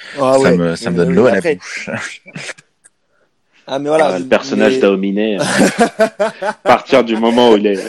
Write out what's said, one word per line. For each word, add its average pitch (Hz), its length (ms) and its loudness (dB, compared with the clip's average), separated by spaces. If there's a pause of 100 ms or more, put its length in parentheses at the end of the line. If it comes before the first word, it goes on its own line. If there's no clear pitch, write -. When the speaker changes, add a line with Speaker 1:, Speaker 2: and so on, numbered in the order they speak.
(220)
Speaker 1:
Ah 131 120 2
Speaker 2:
Ça 135 60 4
Speaker 1:
ouais. 135 180 2
Speaker 2:
me, 85 180 -2
ça - 160 -6
me - 60 -4
Speaker 1:
Mais - 80 2
Speaker 2:
donne - 40 0
Speaker 1:
oui, 87 60 0
Speaker 2:
l'eau 220 100 4
à - 60 4
la - 80 0
Speaker 1:
après - 160 -2
Speaker 2:
bouche. - 400 -14
<laughs> - 380 -14 (1300)
Speaker 1:
Ah, 135 140 -6
mais 143 80 -8
voilà, 156 200 2
Speaker 3:
Ah, 92 120 -2
le 87 60 -8
personnage 107 480 0
Speaker 1:
mais 131 80 -2
Speaker 3:
d'Aomine, 98 380 0
euh, 107 200 -2
Speaker 1:
<laughs> - 800 0 (220)
Speaker 3:
à 202 120 -4 (100)
partir - 420 2
du 113 100 -2
moment 117 360 4
où 107 40 6
il 101 120 2
est 98 220 -2